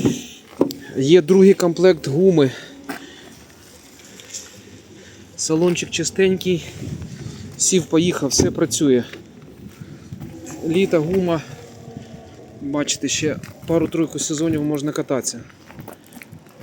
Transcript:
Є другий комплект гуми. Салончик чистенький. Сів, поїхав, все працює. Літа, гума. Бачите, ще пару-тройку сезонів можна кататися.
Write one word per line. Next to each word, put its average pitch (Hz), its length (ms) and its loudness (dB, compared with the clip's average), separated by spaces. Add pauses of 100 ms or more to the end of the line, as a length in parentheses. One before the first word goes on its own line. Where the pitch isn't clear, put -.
(960)
Є 147 240 6
другий 190 320 8
комплект 170 540 2
гуми. 151 440 4 (2750)
Салончик 165 540 0
чистенький. 185 760 0 (920)
Сів, 180 280 0
поїхав, 165 440 0
все 170 220 2
працює. 139 520 2 (1600)
Літа, 180 320 2
гума. 170 420 0 (1200)
Бачите, 143 460 -4
ще 147 300 -2 (300)
пару-тройку 160 520 0
сезонів 156 440 -2
можна 147 280 -2
кататися. 131 500 -4 (1200)